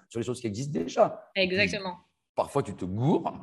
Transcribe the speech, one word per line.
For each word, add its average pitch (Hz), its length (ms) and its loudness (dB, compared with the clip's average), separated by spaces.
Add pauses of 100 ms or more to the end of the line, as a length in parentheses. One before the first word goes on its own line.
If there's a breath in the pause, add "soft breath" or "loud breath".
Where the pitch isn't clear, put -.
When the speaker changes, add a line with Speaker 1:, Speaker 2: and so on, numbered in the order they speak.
Speaker 1:
sur - 100 -8
les 117 80 -2
choses 120 140 -4
qui 117 80 -4
existent 139 320 -4
déjà. 240 560 2
Speaker 2:
Exactement. 190 560 0
Speaker 1:
Puis, - 420 -20
parfois, - 300 2
tu 101 100 -8
te 95 120 -6
gourres 131 560 2